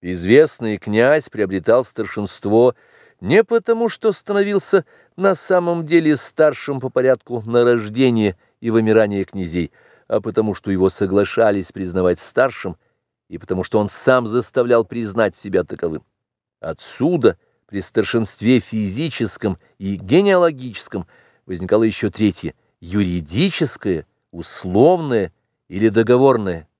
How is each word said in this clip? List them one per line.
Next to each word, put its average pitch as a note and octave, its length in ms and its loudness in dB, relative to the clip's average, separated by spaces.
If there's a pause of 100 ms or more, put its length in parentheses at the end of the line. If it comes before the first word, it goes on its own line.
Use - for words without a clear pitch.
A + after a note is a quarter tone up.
Известный G#2 760 2
князь A#2+ 520 0
приобретал G#2+ 560 0
старшинство – G#2+ 920 0 (440)
не C#3+ 240 2
потому, A#3 440 0
что - 240 -2
становился G3+ 720 0 (320)
на F#3+ 180 2
самом F3 520 0
деле D#3 300 4
старшим C#3+ 640 -2
по B2+ 100 -6
порядку B2+ 560 0
на A#2+ 180 4
рождение A2+ 720 2 (240)
и A#2 100 -4
вымирание A2 540 4
князей, F2 480 -6 (360)
а A2 120 0
потому, G#2+ 340 -2
что - 160 -10
его F#2+ 180 2
соглашались G2+ 840 0
признавать F2+ 480 -2
старшим, A#2+ 560 -4 (520)
и E2+ 100 -14
потому, F#2 260 -4
что - 140 -2
он G#2 100 0
сам B2+ 380 2
заставлял A#2+ 580 0
признать G#2+ 500 -2
себя F#2 300 -2
таковым. E2 400 -8 (560)
Отсюда A#2+ 760 -2 (280)
при G2 140 -8
старшинстве A2+ 800 0
физическом G#2+ 960 -4 (200)
и G2 180 -6
генеалогическом C#3 1080 0 (380)
возникало F#2 380 0
ещё A2 280 0
третье – F#2 440 -2 (260)
юридическое, F2+ 1300 -2 (240)
условное A2 1000 0 (360)
или G2+ 200 0
договорное A2 800 2 (120)